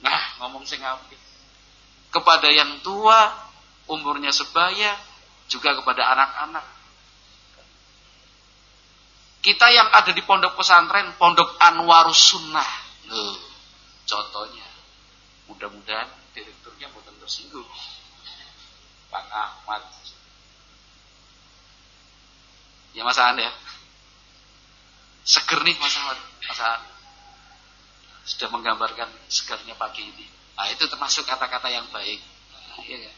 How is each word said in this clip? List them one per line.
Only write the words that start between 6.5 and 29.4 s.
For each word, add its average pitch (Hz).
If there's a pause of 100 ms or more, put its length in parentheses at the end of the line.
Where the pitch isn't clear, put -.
Kita 208
yang 226
ada 202
di 180
pondok 190
pesantren, 185
Pondok 170
Anwarus 165
Sunnah. 156 (360)
Loh, 104 (640)
contohnya, 104 (800)
mudah-mudahan 104 (240)
direkturnya 117
mboten 107
tersinggung. - (1400)
Pak 98
Ahmad. 107 (3000)
Ya, 110
Mas 123
Ahmad 120
ya. 117 (1700)
Seger -
nih, 170
Mas 147
Ahmad. 139 (240)
Mas -
Ahmad. 117 (1400)
Sudah 113
menggambarkan 113 (240)
segernya -